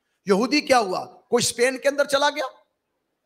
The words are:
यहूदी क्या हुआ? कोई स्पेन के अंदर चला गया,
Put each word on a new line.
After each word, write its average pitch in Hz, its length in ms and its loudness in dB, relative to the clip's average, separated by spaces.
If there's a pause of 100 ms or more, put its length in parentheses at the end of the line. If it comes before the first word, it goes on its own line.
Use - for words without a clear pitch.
(280)
यहूदी 226 320 2
क्या 254 180 2
हुआ? 180 260 -2
कोई - 380 -2
स्पेन 254 360 -2
के 269 100 -4
अंदर 277 180 0
चला 277 240 0
गया, 285 160 -4 (800)